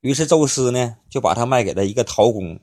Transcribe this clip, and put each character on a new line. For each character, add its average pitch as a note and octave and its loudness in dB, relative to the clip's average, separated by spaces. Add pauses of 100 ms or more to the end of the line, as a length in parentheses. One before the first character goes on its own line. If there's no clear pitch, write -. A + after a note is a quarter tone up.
于 C3+ 0
是 D#3 0
宙 D#3 4
斯 C3 -2
呢， B2 -4 (100)
就 - -6
把 G2+ 0
他 A#2 -2
卖 B2 0
给 F#2 -4
了 G2 -2
一 G2+ -6
个 A#2+ 0
陶 A2 2
工。 F#2 -8